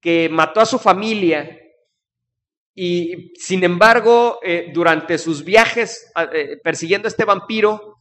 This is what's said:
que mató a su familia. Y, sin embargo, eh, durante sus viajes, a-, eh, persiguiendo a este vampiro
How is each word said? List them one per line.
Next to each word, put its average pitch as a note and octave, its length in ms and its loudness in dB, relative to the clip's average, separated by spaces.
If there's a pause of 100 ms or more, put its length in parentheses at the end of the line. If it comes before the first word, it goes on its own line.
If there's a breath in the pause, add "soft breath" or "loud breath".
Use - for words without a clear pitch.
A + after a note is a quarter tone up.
que E3 280 0
mató D#3+ 300 0
a A3 60 6
su B3+ 120 -2
familia. F#3+ 800 0 (1160)
Y, F3 640 -6
sin F#3 240 -2
embargo, A3+ 800 4
eh, E3+ 300 -4
durante E3 440 0
sus D3+ 260 -6
viajes, A3 720 0
a-, E3+ 80 -2 (100)
eh, D#3 300 -6
persiguiendo E3+ 440 -2
a - 20 -2
este - 160 -4
vampiro G#3 760 -2